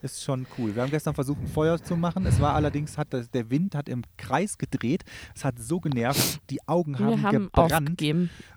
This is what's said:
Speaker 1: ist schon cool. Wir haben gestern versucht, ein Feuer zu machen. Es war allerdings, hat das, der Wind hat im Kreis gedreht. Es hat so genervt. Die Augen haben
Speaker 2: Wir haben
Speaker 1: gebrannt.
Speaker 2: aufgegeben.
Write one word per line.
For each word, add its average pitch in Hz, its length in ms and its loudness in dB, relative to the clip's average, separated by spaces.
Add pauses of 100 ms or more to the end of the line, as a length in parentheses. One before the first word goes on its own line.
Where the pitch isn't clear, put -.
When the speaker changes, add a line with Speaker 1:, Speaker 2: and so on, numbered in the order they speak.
Speaker 1:
ist - 200 -10
schon 131 220 -2 (140)
cool. 107 160 0
Wir 120 80 0
haben 139 80 0
gestern 151 240 -2
versucht, 143 260 -2
ein - 60 -4
Feuer 160 340 2
zu - 140 -2
machen. 175 320 0
Es - 120 6
war 143 140 4
allerdings, 147 460 0
hat - 160 -4
das, 120 160 -4
der 117 180 0
Wind 165 240 2
hat 147 160 -4
im 123 140 -4 (140)
Kreis 165 420 -2
gedreht. 127 440 0 (320)
Es - 80 -8
hat 127 140 -2
so 123 220 -2
genervt. 135 600 0 (120)
Die 135 160 -6
Augen 151 320 0
haben 208 100 2
Speaker 2:
Wir 220 140 2
haben 202 220 2
Speaker 1:
gebrannt. 165 280 4
Speaker 2:
aufgegeben. 160 560 2 (260)